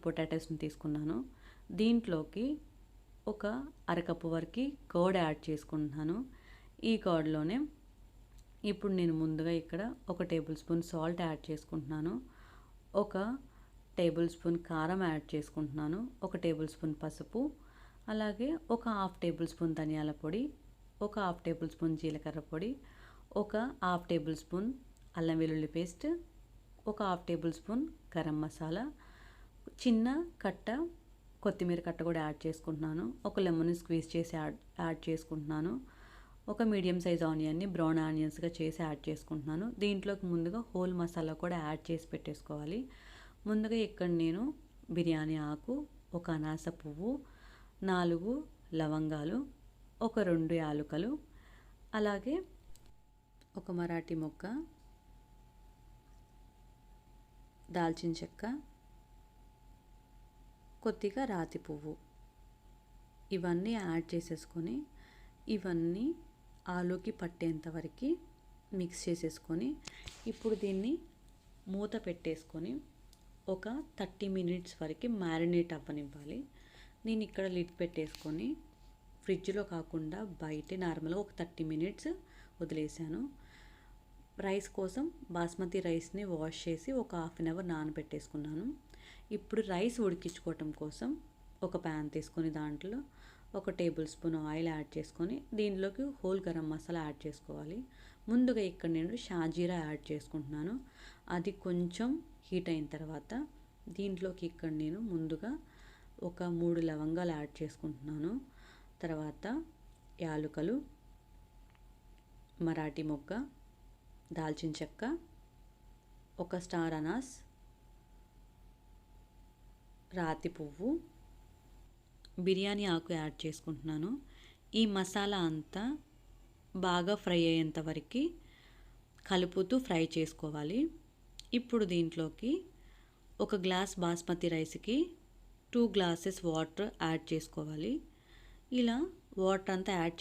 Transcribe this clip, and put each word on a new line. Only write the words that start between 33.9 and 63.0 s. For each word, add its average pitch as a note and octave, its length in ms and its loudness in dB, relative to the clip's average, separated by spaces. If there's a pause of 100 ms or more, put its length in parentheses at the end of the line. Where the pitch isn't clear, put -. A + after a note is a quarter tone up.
చేసి E3 200 0
యాడ్, D3+ 220 -2 (200)
యాడ్ E3 300 0
చేసుకుంటున్నాను, D#3+ 680 -2 (720)
ఒక G#3 140 0
మీడియం F#3+ 380 4
సైజ్ E3+ 240 4
ఆనియన్ని D#3 420 2
బ్రౌన్ E3 320 4
ఆనియన్స్గా D#3 640 2
చేసి D#3+ 220 0
యాడ్ D3+ 260 -2
చేసుకుంటున్నాను. D#3 580 -2 (120)
దీంట్లోకి G3+ 480 2
ముందుగా F3 340 2 (100)
హోల్ F3+ 240 2
మసాలా E3+ 480 0
కూడా F3 140 0 (100)
యాడ్ D#3 240 -2
చేసి D#3+ 180 -2
పెట్టేసుకోవాలి. D3+ 760 -6 (640)
ముందుగా G#3+ 300 2 (100)
ఇక్కడ F3+ 240 0 (100)
నేను E3 200 4 (500)
బిర్యానీ D#3+ 460 4 (120)
ఆకు, D3+ 260 -2 (400)
ఒక F3 160 -4
అనాస D#3 340 0 (160)
పువ్వు, D#3 300 -4 (720)
నాలుగు F3+ 500 2 (420)
లవంగాలు, D#3 640 2 (640)
ఒక A3 160 2 (120)
రెండు E3 240 4
యాలుకలు, D#3 560 0 (840)
అలాగే G#3 400 2 (1200)
ఒక F3+ 140 -8
మరాఠీ E3+ 520 0
మొగ్గ, D#3 220 -6 (3250)
దాల్చిన E3+ 420 2
చెక్క, - 300 -8 (2500)
కొద్దిగా G#3+ 420 0
రాతి F3 340 -2
పువ్వు, D3+ 360 -8 (1400)